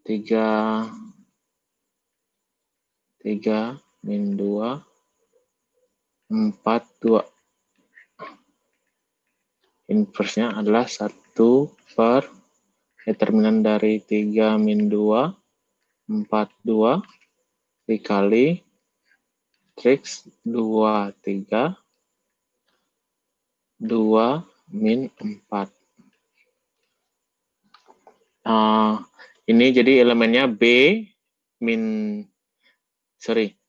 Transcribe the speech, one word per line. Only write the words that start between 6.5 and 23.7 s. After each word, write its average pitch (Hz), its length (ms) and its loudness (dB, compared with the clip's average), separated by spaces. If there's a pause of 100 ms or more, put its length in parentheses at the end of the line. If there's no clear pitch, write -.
dua. 113 240 2 (2750)
Inversenya 104 720 -2
adalah 107 320 0
satu 120 880 0 (160)
per 117 320 2 (800)
determinan 110 560 0
dari 107 400 0
tiga 107 560 0
min 107 320 0
dua, 107 400 0 (800)
empat 107 400 -4 (160)
dua 117 400 0 (800)
dikali 110 800 0 (1120)
matriks - 480 -2 (160)
dua, 110 800 -2
tiga, 107 560 -4 (2000)